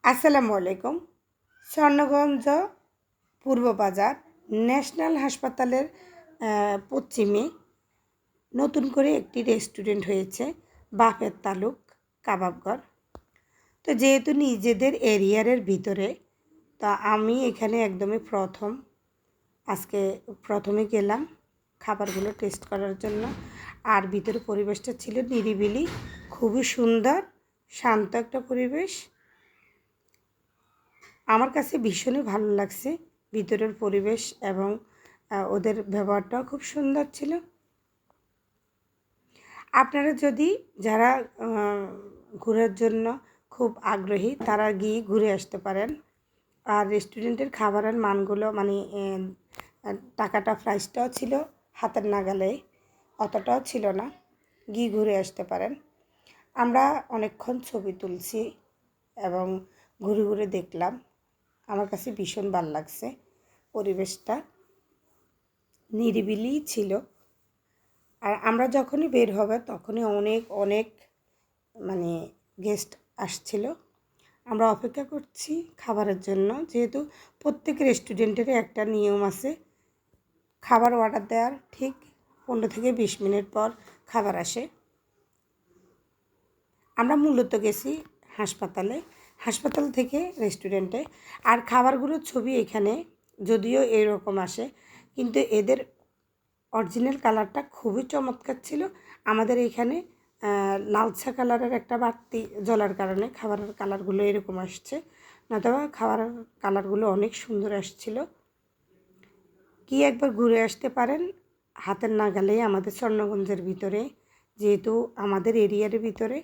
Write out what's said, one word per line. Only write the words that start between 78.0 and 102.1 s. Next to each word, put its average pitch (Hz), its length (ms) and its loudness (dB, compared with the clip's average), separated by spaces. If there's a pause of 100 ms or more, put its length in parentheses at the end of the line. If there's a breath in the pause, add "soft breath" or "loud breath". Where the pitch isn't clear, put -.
একটা 220 320 0
নিয়ম 208 380 2
আছে, 196 260 -2 (1120)
খাবার 240 300 6
অর্ডার 220 340 2
দেওয়ার 233 260 2 (180)
ঠিক 269 220 -6 (540)
পনেরো 226 200 -2
থেকে 233 240 0
বিশ 220 300 0
মিনিট 202 300 0
পর 214 180 0 (380 loud breath)
খাবার 202 280 0
আসে। 175 280 -6 (2250)
আমরা 247 180 2
মূলত 285 360 4 (100)
গেছি 214 300 -2 (460)
হাসপাতালে, 202 600 -4 (420 soft breath)
হাসপাতাল 285 520 -2
থেকে 254 280 0 (200)
রেস্টুরেন্টে। 196 640 -2 (420 loud breath)
আর 233 180 6
খাবারগুলোর 262 600 2
ছবি 247 340 -4
এখানে 214 380 0 (460)
যদিও 226 420 2
এরকম 214 560 2
আসে, 185 280 -4 (500 soft breath)
কিন্তু 247 240 0
এদের 226 400 2 (920)
অরিজিনাল 226 440 0
কালারটা 220 460 0
খুবই 233 400 -4
চমৎকার 262 600 -4
ছিল। 302 180 -6 (440 loud breath)
আমাদের 220 320 2
এখানে, 240 380 0 (480 soft breath)
আহ, 196 340 0 (160)
লালচা 220 380 0
কালারের 247 420 0
একটা 240 240 -4
বাড়তি 233 420 -2 (240)